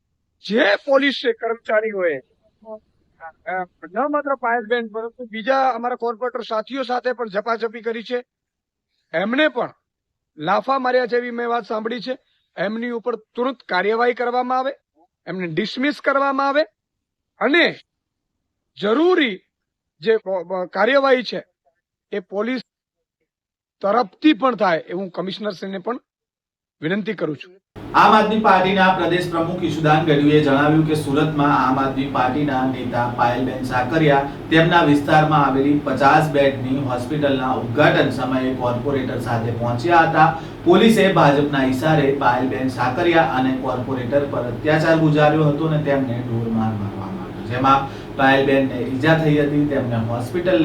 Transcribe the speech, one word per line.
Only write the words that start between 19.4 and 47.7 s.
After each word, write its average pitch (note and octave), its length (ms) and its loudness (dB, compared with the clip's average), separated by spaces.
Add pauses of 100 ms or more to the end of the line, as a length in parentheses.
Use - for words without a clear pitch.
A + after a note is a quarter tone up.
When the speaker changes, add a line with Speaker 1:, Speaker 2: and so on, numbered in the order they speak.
Speaker 1:
જે A3 160 2
પ-, F#3+ 320 -6
પ-, F3+ 240 -6
કાર્યવાહી B3+ 500 2
છે F3+ 220 -10 (680)
એ G3+ 80 -6
પોલીસ G#3+ 400 -6 (1200)
તરફથી A#3 520 2
પણ B3 240 0
થાય F3+ 220 2
એવું F#3 240 -8
હું F#3 80 -10
કમિશનરશ્રીને G3 680 -8
પણ A3+ 200 -8 (840)
વિનંતી G3 340 -4
કરું D#3 220 -6
છું. F3+ 180 -20 (400)
Speaker 2:
આમ F#3+ 180 6
આદમી A3 280 4
પાર્ટીના F#3+ 520 4
પ્રદેશ E3+ 380 -2
પ્રમુખ E3+ 340 -2
ઈશુદાન D3+ 400 2
ગઢવીએ D3 360 4
જણાવ્યું D3 460 4
કે D3+ 80 0
સુરતમાં C#3+ 760 0
આમ C3+ 100 0
આદમી C3+ 340 -2
પાર્ટીના C3+ 540 0
નેતા A#2+ 500 -4
પાયલબેન B2 480 -2
સાકરિયા C#3 640 2 (220)
તેમના E3 340 4
વિસ્તારમાં D3+ 600 4
આવેલી C#3 400 2
પચાસ C#3+ 460 4
બેડની C#3 520 0
હોસ્પિટલના C3 680 -2
ઉદ્ઘાટન C3+ 580 2
સમયે C3 440 -2
કોર્પોરેટર B2 640 -4
સાથે A#2 300 -4
પહોંચ્યા B2 500 0
હતા. D#3+ 400 2 (240)
પોલીસે F#3+ 480 6
ભાજપના C#3+ 520 2
ઈશારે C#3 540 2
પાયલબેન C3 500 0
સાકરિયા E3 560 2
અને C3 380 0
કોર્પોરેટર B2+ 680 -2
પર - 80 -4
અત્યાચાર D#3 600 0
ગુજાર્યો D3+ 460 4
હતો D3 220 0
અને D3+ 160 0
તેમને C3 380 -2
ઢોર A#2 280 -4
માર A2+ 240 -2
મારવામાં G2+ 540 -8
આવ્યો, - 220 -12
જેમાં C3+ 500 0 (220)